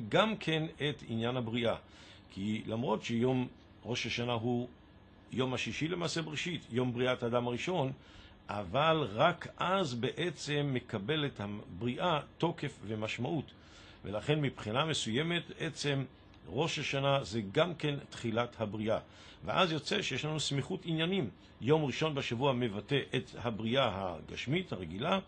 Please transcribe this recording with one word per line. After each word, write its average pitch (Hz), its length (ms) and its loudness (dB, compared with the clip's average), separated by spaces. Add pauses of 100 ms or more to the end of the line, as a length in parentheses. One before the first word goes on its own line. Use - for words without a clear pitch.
גם 202 280 6
כן 160 300 2 (100)
את 143 320 -2
עניין 117 280 2
הבריאה. 113 380 2 (560)
כי 107 360 -2
למרות 131 380 0
שיום 127 440 2 (360)
ראש 120 220 -2
השנה 120 260 -2
הוא 120 360 0 (640)
יום 127 220 2
השישי 120 340 -2
למעשה 170 340 -2
בראשית, 156 480 -6
יום 123 220 2
בריאת 127 300 2
האדם 120 240 2
הראשון, 135 460 0 (560)
אבל 131 640 2
רק 147 340 4 (100)
אז 175 380 2
בעצם 143 800 -2
מקבלת 123 680 -2
הבריאה 120 800 -2 (180)
תוקף 165 480 -2
ומשמעות. 117 640 -2 (520)
ולכן 104 360 0
מבחינה 131 440 0
מסוימת 160 580 0 (160)
עצם 143 460 -2 (440)
ראש 147 300 0
השנה 139 460 2
זה 107 160 -2 (120)
גם 165 220 4
כן 147 200 0 (160)
תחילת 117 500 0
הבריאה. 107 380 0 (460)
ואז 160 280 4
יוצא 160 300 -2
שיש 131 220 -4
לנו 151 160 0
סמיכות 139 440 -2
עניינים. 165 460 0 (300)
יום 151 240 6
ראשון 151 300 0
בשבוע 135 380 2
מבטא 120 480 0 (160)
את - 220 -2
הבריאה 113 540 2
הגשמית, 98 800 -4
הרגילה, 95 560 -2